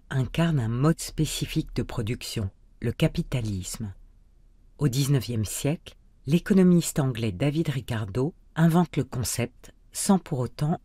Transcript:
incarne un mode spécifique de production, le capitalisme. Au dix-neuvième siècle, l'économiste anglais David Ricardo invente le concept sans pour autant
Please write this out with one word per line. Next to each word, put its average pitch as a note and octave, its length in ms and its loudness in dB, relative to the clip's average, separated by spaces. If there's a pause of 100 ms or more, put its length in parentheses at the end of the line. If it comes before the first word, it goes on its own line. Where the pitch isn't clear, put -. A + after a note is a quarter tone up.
incarne D3 500 0
un A2+ 100 -2
mode C3+ 300 2
spécifique - 760 -4
de A#2+ 80 -2
production, A2 640 -6 (320)
le A2+ 100 0
capitalisme. A2 1000 -2 (840)
Au D3 80 2
dix-neuvième A#2+ 580 0
siècle, - 500 -6 (320)
l'économiste F3 720 4
anglais A#2 320 0
David C#3+ 380 0
Ricardo B2 640 -4 (220)
invente E3 400 4
le C#3+ 100 0
concept - 680 -6 (180)
sans - 280 2
pour C3 200 -6
autant D3+ 460 -2